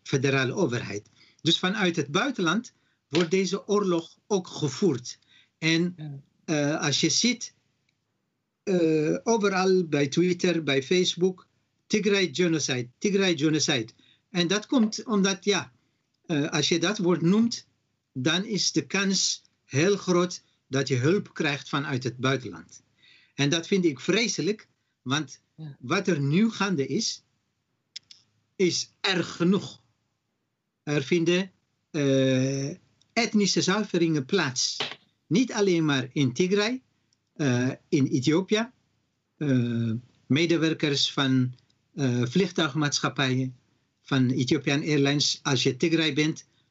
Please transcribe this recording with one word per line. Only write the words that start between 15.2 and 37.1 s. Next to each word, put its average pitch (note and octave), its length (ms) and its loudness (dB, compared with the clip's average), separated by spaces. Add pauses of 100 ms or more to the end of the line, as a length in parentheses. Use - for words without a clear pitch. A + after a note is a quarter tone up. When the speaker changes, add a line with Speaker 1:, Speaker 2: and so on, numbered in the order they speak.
Speaker 1:
ja, F#3+ 280 -2 (540)
eh, D3+ 240 -2
als D3 180 0
je E3+ 100 2
dat F#3+ 200 -2
woord E3+ 240 0
noemt, G#3+ 440 2 (460)
dan D#3+ 320 -2
is G#3+ 280 -2
de C#3+ 140 -2
kans G3 560 -2 (220)
heel F3 320 0
groot F3+ 460 -2 (240)
dat C3+ 220 -2
je C3+ 80 0
hulp E3+ 380 0
krijgt C#3+ 340 -4
vanuit C#3 360 -4
het A#2 120 -6
buitenland. A#2+ 680 -6 (520)
En C#3+ 160 0
dat E3 160 -2
vind F#3+ 180 2
ik D#3 160 -2
vreselijk, G3+ 680 -2 (340)
want C#3 380 -6 (160)
Speaker 2:
Ja. D3+ 240 -16
Speaker 1:
wat F3+ 280 -2
er D#3+ 120 0
nu E3+ 300 2
gaande F#3+ 360 -2
is, - 380 -4 (1300)
is F3 440 0
erg F#3 360 -2
genoeg. - 460 0 (1000)
Er D3 200 -2
vinden, F3 480 0 (400)
eh, C3+ 800 0 (420)
etnische G#3 500 2
zuiveringen E3+ 640 0
plaats. C#3+ 520 -2 (500)
Niet A#3 260 2
alleen F3+ 320 2
maar C3+ 280 0
in C3+ 200 2
Tigray, G#3 500 0 (500)